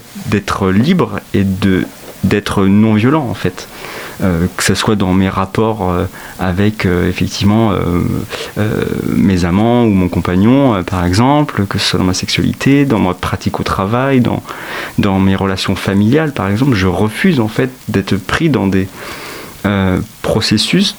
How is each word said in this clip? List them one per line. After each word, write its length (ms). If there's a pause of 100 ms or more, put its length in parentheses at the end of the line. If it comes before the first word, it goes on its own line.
(280)
d'être 420
libre 500 (140)
et 100
de, 420 (380)
d'être 420
non 280
violent, 360
en 40
fait. 340 (560)
Euh, 220 (100)
que 80
ce 120
soit 200
dans 180
mes 160
rapports, 600
euh, 160 (340)
avec, 460
euh, 240
effectivement, 640
euh, 300 (580)
euh, 240 (320)
mes 300
amants 380
ou 60
mon 200
compagnon, 640
euh, 80
par 220
exemple, 600
que 120
ce 100
soit 100
dans 60
ma 80
sexualité, 720
dans 140
ma 160
pratique 440
au 40
travail, 580
dans, 220 (560)
dans 200
mes 160
relations 400
familiales, 580
par 160
exemple, 260
je 120
refuse, 520
en 80
fait, 240 (160)
d'être 280
pris 340
dans 180
des, 200 (800)
euh, 340 (220)
processus, 760